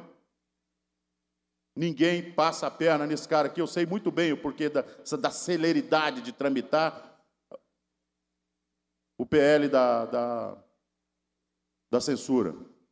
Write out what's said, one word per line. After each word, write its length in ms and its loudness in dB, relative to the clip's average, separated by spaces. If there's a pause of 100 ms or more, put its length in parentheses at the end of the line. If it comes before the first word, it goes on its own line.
(1800)
Ninguém 560 0
passa 360 0
a 40 -4
perna 340 2
nesse 220 -4
cara 220 2
aqui. 100 -6
Eu 80 -2
sei 180 -2
muito 260 -4
bem 200 0
o 100 -4
porquê 280 -4
da, 120 0 (380)
da 100 -2
celeridade 920 0
de 100 -12
tramitar 720 -2 (2250)
o 60 -2
P 140 -2
L 280 6
da, 380 2
da, 520 -4 (1300)
da 80 2
censura. 560 -2 (360)